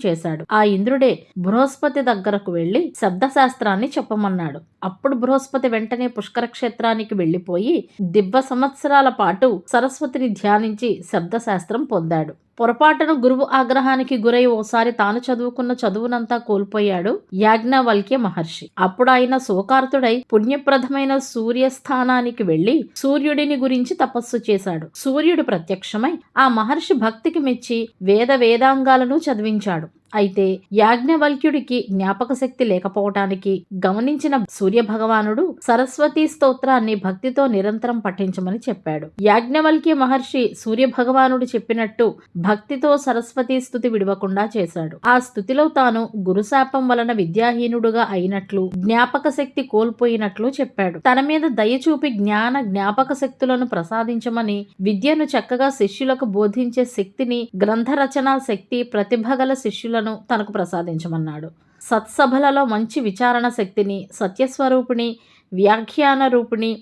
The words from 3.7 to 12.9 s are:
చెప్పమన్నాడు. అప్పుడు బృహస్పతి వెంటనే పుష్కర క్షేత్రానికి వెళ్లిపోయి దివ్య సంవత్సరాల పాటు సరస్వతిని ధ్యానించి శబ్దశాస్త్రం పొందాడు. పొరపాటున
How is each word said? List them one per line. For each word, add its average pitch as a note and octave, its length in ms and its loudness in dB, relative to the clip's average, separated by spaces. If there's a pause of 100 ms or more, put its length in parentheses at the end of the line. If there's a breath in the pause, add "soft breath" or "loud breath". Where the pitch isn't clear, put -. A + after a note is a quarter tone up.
చెప్పమన్నాడు. F#3+ 720 -4 (240)
అప్పుడు C4+ 320 -4
బృహస్పతి C4 520 -2
వెంటనే A#3 400 -2
పుష్కర A#3+ 380 -6
క్షేత్రానికి A3+ 680 -4
వెళ్లిపోయి F3+ 760 0 (120)
దివ్య G3 400 2
సంవత్సరాల C4+ 680 2
పాటు G#3 580 0
సరస్వతిని C4 640 -2
ధ్యానించి G#3 760 0 (100)
శబ్దశాస్త్రం G3+ 680 -2
పొందాడు. E3 500 -2 (260)
పొరపాటున D4+ 640 2